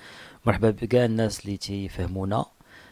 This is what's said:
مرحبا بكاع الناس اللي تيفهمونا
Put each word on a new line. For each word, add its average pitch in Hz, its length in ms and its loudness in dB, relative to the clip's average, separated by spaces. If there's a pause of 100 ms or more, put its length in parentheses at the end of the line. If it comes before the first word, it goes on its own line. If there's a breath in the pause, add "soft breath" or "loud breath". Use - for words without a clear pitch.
(440 loud breath)
مرحبا 107 240 4
بكاع 120 360 2
الناس 110 400 0
اللي 101 120 -4
تيفهمونا 95 880 -4 (460 loud breath)